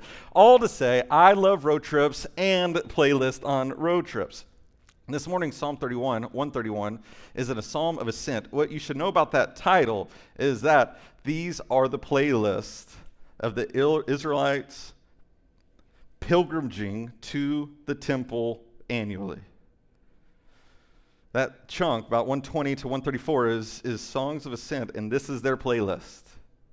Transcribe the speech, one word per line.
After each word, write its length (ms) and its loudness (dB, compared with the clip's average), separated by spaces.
All 260 10
to 100 2
say, 420 2
I 220 10
love 320 4
road 180 2
trips 440 0
and 400 0
playlist 680 2
on 260 0
road 360 -2
trips. 380 -8
This 180 -6
morning, 260 -2
Psalm 260 -6
thirty-one, 460 -4
one 260 -6
thirty-one, 500 -4
is 160 -6
in 80 -6
a 40 -6
psalm 360 -4
of 100 -6
ascent. 440 -6
What 180 0
you 80 -8
should 180 -8
know 120 -2
about 240 2
that 240 2
title 540 2
is 240 0
that 380 4
these 360 -4
are 180 4
the 100 -6
playlists 960 0
of 160 -4
the 200 -4
Il-, 300 2
Israelites 840 -2
pilgrimaging 920 -2
to 480 -4
the 80 -4
temple 680 -4
annually. 500 -6
That 360 -4
chunk, 380 -2
about 200 0
one 140 -2
twenty 360 -4
to 120 -10
one 140 -4
thirty-four, 460 0
is, 360 -4
is 160 -6
songs 460 -6
of 80 -12
ascent, 400 -8
and 180 -8
this 160 -2
is 140 -8
their 140 0
playlist. 640 -4